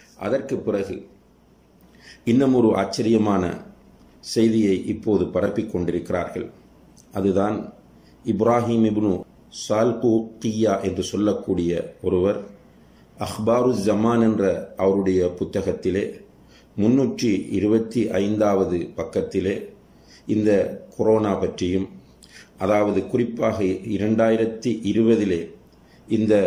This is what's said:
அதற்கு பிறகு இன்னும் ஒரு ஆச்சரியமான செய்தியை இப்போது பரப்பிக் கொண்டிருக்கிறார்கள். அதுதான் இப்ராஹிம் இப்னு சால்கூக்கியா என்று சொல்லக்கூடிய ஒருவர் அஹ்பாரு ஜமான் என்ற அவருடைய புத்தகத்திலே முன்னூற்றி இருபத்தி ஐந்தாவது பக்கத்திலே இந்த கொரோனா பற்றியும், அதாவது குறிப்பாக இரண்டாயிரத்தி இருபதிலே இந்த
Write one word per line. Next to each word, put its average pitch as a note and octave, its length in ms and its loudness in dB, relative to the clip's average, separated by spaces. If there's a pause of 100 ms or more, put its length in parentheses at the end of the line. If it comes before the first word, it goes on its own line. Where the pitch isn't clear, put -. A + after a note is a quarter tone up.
(180)
அதற்கு A#2+ 400 -4
பிறகு F#2+ 500 -6 (1200)
இன்னும் C3 300 4
ஒரு A2 200 4
ஆச்சரியமான G#2 680 0 (760)
செய்தியை A2 640 0
இப்போது G2 400 0
பரப்பிக் G2 460 -2
கொண்டிருக்கிறார்கள். F2 760 -4 (640)
அதுதான் G2 460 0 (680)
இப்ராஹிம் A2+ 600 2
இப்னு G#2 280 2 (420)
சால்கூக்கியா A2 1200 0 (100)
என்று F#2 200 0
சொல்லக்கூடிய F#2+ 680 0 (300)
ஒருவர் F#2 380 2 (800)
அஹ்பாரு A#2+ 560 0
ஜமான் G#2+ 480 2
என்ற G2 560 0
அவருடைய F#2+ 500 2
புத்தகத்திலே F#2 760 -4 (760)
முன்னூற்றி A#2+ 540 2 (200)
இருபத்தி A2 580 0
ஐந்தாவது G2+ 680 0 (180)
பக்கத்திலே F#2+ 600 -4 (680)
இந்த G#2+ 260 0 (380)
கொரோனா A2 460 2
பற்றியும், F#2 520 -2 (680)
அதாவது G#2 500 2
குறிப்பாக A2+ 560 -2 (260)
இரண்டாயிரத்தி A2 800 0 (120)
இருபதிலே G#2 580 2 (680)
இந்த G#2+ 260 0 (140)